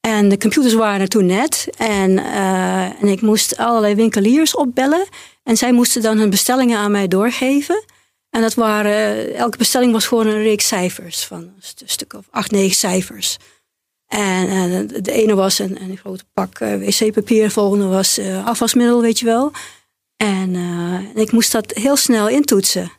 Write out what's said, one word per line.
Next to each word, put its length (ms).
En 280
de 100
computers 360
waren 260
er 80
toen 180
net. 500
En, 420
eh, 840
en 60
ik 140
moest 340
allerlei 380
winkeliers 600
opbellen. 520
En 140
zij 160
moesten 300
dan 160
hun 120
bestellingen 480
aan 120
mij 180
doorgeven. 760
En 100
dat 140
waren, 800
elke 240
bestelling 340
was 140
gewoon 200
een 160
reeks 240
cijfers 580
van 160
een 180
st-, 280
stuk 280
of 160
acht, 200
negen 260
cijfers. 600
En, 420
eh, 400
de, 120
de 120
ene 220
was 240
een, 240
een 140
groot 280
pak, 240
eh, 160
W 140
C-papier, 360
de 60
volgende 360
was, 320
eh, 280
afwasmiddel, 540
weet 180
je 60
wel. 280
En, 380
eh, 400
en 220
ik 160
moest 200
dat 220
heel 220
snel 320
intoetsen. 720